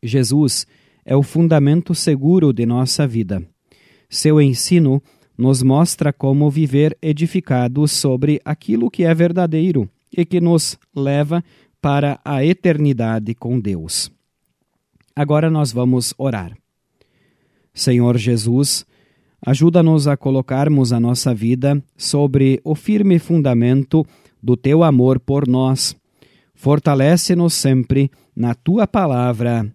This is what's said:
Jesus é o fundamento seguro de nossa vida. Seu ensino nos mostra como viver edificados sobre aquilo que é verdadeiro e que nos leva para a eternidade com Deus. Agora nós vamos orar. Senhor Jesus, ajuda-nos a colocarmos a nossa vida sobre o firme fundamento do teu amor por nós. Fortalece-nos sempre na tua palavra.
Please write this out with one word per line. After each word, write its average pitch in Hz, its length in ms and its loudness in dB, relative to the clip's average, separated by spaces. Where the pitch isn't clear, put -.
Jesus 131 640 0
é 131 120 -2
o 139 80 4
fundamento 160 720 2
seguro 151 580 2
de 113 100 -2
nossa 127 440 0
vida. 101 360 -4
Seu 156 320 2
ensino 139 640 2
nos 127 280 0
mostra 143 500 0
como 143 340 0
viver 143 540 0
edificados 147 880 -2
sobre 139 540 -2
aquilo 226 460 -4
que - 120 -4
é 165 120 2
verdadeiro 165 720 0
e 175 80 0
que 180 160 -2
nos 170 380 0
leva 143 480 -2
para 143 420 -2
a 139 220 -2
eternidade 131 880 -2
com 120 260 -6
Deus. 90 520 -8
Agora 151 340 0
nós 151 220 -2
vamos 123 480 0
orar. 110 360 -6
Senhor 120 440 0
Jesus, 117 720 -2
ajuda-nos 160 680 2
a 143 100 0
colocarmos 135 760 0
a 120 80 0
nossa 123 320 0
vida 123 480 0
sobre 135 680 0
o 156 100 -4
firme 196 460 0
fundamento 139 840 0
do 123 160 0
teu 151 260 2
amor 131 360 4
por 139 280 -2
nós. 131 480 -2
Fortalece-nos 156 1000 0
sempre 135 560 0
na 117 200 -2
tua 202 320 0
palavra. 120 880 -2